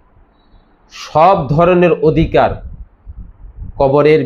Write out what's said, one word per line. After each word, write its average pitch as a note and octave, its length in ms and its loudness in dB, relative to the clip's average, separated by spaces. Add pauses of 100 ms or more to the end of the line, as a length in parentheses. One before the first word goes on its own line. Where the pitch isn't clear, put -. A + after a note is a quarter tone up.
(920)
সব F3 420 0 (200)
ধরনের F3 380 2 (160)
অধিকার, D3 420 0 (1300)
কবরের D3 460 2